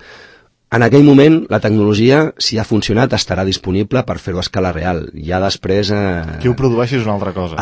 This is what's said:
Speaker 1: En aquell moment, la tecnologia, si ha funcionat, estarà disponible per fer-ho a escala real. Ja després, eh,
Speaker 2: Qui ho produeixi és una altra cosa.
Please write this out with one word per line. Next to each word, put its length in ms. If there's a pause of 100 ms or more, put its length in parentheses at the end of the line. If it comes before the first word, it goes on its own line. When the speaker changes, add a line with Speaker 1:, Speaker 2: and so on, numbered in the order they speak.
(720)
Speaker 1:
En 120
aquell 220
moment, 420
la 140
tecnologia, 800
si 160
ha 80
funcionat, 480
estarà 320
disponible 580
per 160
fer-ho 200
a 40
escala 300
real. 400
Ja 260
després, 540
eh, 480
Speaker 2:
Qui 80
ho 60
produeixi 420
és 80
una 80
altra 200
cosa. 280